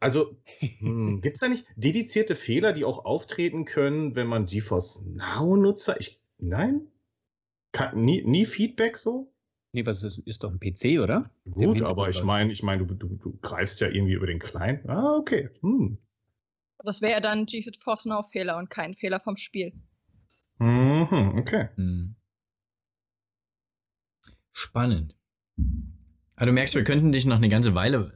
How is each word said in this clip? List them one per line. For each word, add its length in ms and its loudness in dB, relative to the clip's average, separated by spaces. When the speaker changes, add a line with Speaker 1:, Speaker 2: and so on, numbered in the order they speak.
Speaker 1:
also, 360 0
hm, 640 -2
Speaker 2:
<laughs> 20 -12
Speaker 1:
gibt's 180 -4
da 80 0
nicht 160 -2
dedizierte 580 0
Fehler, 400 0
die 100 -2
auch 220 -4
auftreten 580 -2
können, 500 0
wenn 120 0
man 200 0
GeForce 600 -4
Now 500 0
Nutzer, 420 2
ich, 220 -12
nein? 500 -2
Ka-, 220 -2
nie, 300 2
nie 200 4
Feedback 540 0
so? 340 -4
Speaker 2:
Nee, 140 -2
was 160 -2
ist, 160 -8
ist 260 -10
doch 60 -6
ein 80 -6
P 160 -4
C, 240 2
oder? 320 2
Speaker 1:
Gut, 140 -10
Speaker 2:
Sie 80 4
haben 180 4
Speaker 1:
aber 260 0
ich 60 -2
Speaker 2:
Hintergrund. 100 -2
Speaker 1:
meine, 260 2
ich 100 -8
meine, 240 0
du, 80 -6
du, 220 -8
du 240 -10
greifst 400 -4
ja 80 2
irgendwie 260 2
über 120 -2
den 120 -4
Client. 500 -4
Ah, 280 0
okay. 320 -2
Hm. 380 0
Speaker 3:
Das 180 -4
wäre 120 2
ja 60 2
dann 240 0
GeForce 640 -6
Now 160 -2
Fehler 340 -4
und 140 -8
kein 240 -8
Fehler 260 -4
vom 160 -6
Spiel. 360 -8
Speaker 1:
Mhm, 800 4
okay. 360 0
Speaker 4:
Hm. 400 -4
Spannend. 640 -2
Ah, 100 2
du 60 6
merkst, 220 4
wir 100 4
könnten 280 4
dich 140 2
noch 100 6
eine 120 6
ganze 260 6
Weile 420 2